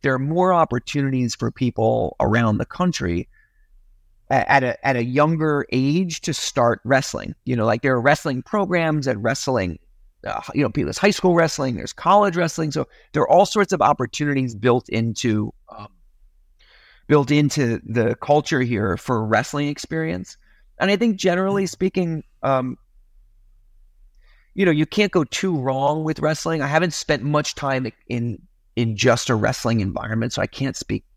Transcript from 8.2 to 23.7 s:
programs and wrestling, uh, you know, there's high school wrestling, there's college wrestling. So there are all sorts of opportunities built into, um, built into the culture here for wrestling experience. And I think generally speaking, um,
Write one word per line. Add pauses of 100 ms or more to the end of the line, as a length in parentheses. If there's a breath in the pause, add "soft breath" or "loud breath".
programs
and
wrestling, (460)
uh, (120)
you
know,
there's
high
school
wrestling,
there's
college
wrestling.
So (260 soft breath)
there
are
all
sorts
of
opportunities
built
into, (160)
um, (1200 soft breath)
built
into
the
culture
here
for
wrestling
experience. (420)
And
I
think
generally
speaking, (200)
um, (1800)